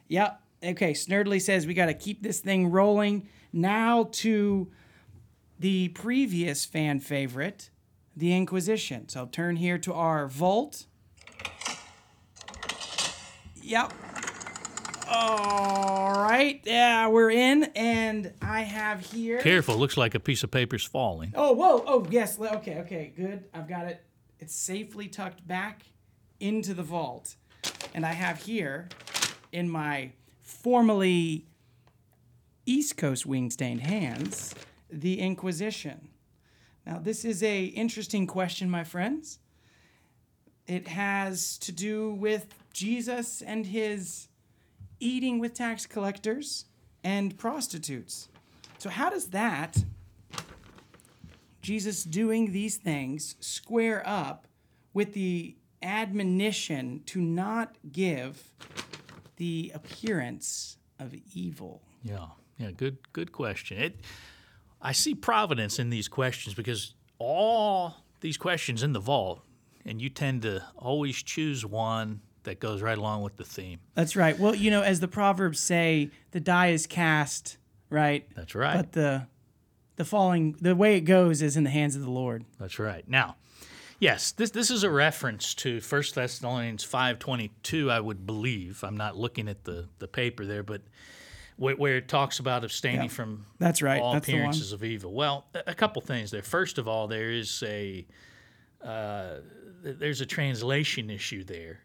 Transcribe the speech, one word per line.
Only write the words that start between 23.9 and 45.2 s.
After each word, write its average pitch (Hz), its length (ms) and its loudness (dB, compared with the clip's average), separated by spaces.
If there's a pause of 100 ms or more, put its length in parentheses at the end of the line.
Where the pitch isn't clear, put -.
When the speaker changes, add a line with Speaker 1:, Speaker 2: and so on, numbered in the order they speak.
Speaker 1:
It's 156 160 -12
safely 202 520 -8
tucked 180 400 -10
back 190 360 -6 (560)
into 202 340 -2
the 175 100 -4
vault. 147 520 -6 (580)
And 165 120 -2
I 165 80 0
have 170 300 -4
here 175 460 -4 (600)
in 175 180 -2
my 147 420 -2 (300)
formerly 190 1040 4 (1200)
East 285 320 0
Coast 135 280 0
wing-stained 123 560 -2
hands, 156 720 -4 (380)
the 180 280 -2
Inquisition. 185 880 -6 (760)
Now, 170 140 -8
this 220 260 -4
is 202 180 -2
a 202 220 2
interesting 214 640 -2
question, 185 420 -2
my 175 140 0
friends. 196 560 -6 (1300)
It 180 200 -4
has 196 720 -4
to - 120 -10
do 214 400 -4
with 208 360 -2 (260)
Jesus 240 720 -4
and 214 240 -4
his 208 600 -4 (720)
eating 247 400 0